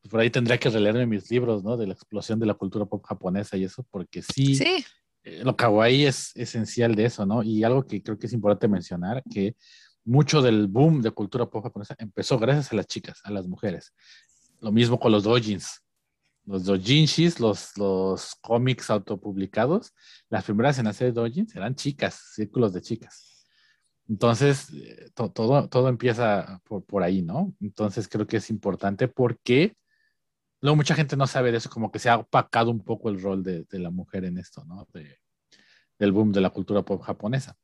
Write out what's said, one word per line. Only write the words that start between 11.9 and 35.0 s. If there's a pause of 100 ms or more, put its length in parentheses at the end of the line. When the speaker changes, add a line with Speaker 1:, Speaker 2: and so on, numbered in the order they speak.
Speaker 1:
empezó
gracias
a
las
chicas,
a
las
mujeres. (680)
Lo
mismo
con
los
doujins. (640)
Los
doujinshis,
los,
los
cómics
autopublicados, (360)
las
primeras
en
hacer
doujins
eran
chicas,
círculos
de
chicas. (640)
Entonces,
eh,
to-,
todo,
todo
empieza
por,
por
ahí,
¿no?
Entonces,
creo
que
es
importante
porque (840)
luego
mucha
gente
no
sabe
de
eso,
como
que
se
ha
opacado
un
poco
el
rol
de,
de
la
mujer
en
esto,
¿no?
De, (800)